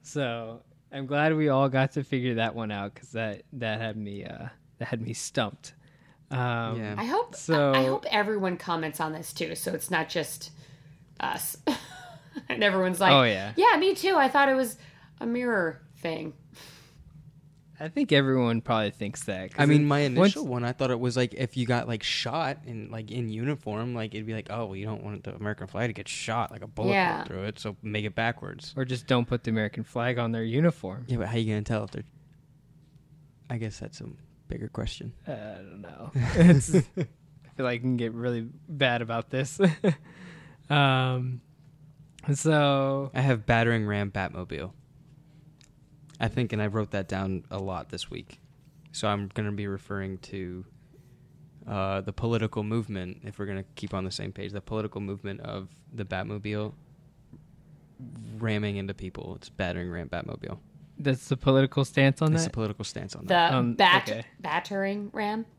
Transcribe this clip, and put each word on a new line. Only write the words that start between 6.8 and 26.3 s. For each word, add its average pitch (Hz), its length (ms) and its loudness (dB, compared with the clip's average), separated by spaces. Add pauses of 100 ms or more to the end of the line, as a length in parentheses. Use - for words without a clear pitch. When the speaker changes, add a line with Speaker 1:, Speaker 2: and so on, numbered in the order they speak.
Speaker 3:
I 220 60 -4
hope, 392 300 -2
Speaker 1:
so 147 400 2
Speaker 3:
I 131 100 6
hope 131 260 0
everyone 202 460 0
comments 165 440 -4
on 156 120 -2
this 160 200 -10
too, 165 220 -4
so 180 180 -4
it's - 180 -6
not 160 180 0
just - 420 -6 (720)
us. - 360 -6 (100)
<laughs> - 0 - (840)
And - 140 -2
everyone's 185 380 4
like, 190 120 8
Speaker 1:
Oh, 135 120 10
yeah. 104 320 2
Speaker 3:
"Yeah, 427 220 8
me 381 180 2
too. 381 200 2
I 277 120 6
thought 277 200 6
it 269 60 6
was 254 220 0 (440)
a 233 60 -4
mirror 233 560 0 (140)
thing." 160 380 -6 (1500)
Speaker 1:
I 156 80 -8
think 269 240 2
everyone 131 480 4
probably 110 320 2
thinks - 320 -8
that, 95 280 -6
'cause - 100 -2
Speaker 2:
I 143 40 6
mean, 151 160 8
Speaker 1:
it, 147 40 2
Speaker 2:
my 143 160 4
Speaker 1:
once 131 140 0
Speaker 2:
initial 190 300 4
one, 123 180 -2
I 120 80 -2
thought 127 200 0
it 120 80 0
was, 123 160 0
like, 123 180 2
if 127 220 -4
you 123 100 0
got, 120 220 0
like, 113 160 -4
shot 143 600 -2
in, 110 280 -10
like, 110 180 -10
in 117 180 -4
uniform, 113 640 -4
like, 110 220 -6
it'd 107 120 -6
be 110 80 -6
like, 110 160 -8
"Oh, 113 160 -4
well, 95 100 -8
you 98 100 -6
don't 110 160 -6
want 104 220 -10
the 98 100 -10
American 104 320 -6
flag 110 220 -4
to 113 40 -4
get 104 140 -10
shot, - 460 -4